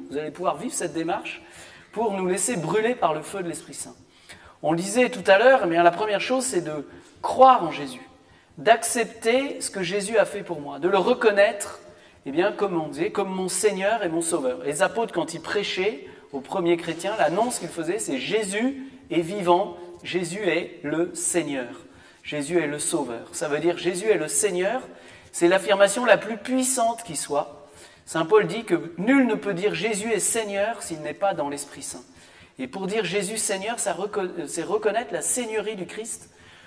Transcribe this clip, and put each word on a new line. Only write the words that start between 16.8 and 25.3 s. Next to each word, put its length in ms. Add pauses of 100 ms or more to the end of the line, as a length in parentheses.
l'annonce 400
qu'ils 80
faisaient, 320
c'est « 200
Jésus 680 (220)
est 100
vivant, 560 (240)
Jésus 400
est 400
le 320
Seigneur. 540 (560)
Jésus 340
est 80
le 140
Sauveur. » 540
Ça 140
veut 120
dire « 180
Jésus 300
est 100
le 100
Seigneur », 540 (500)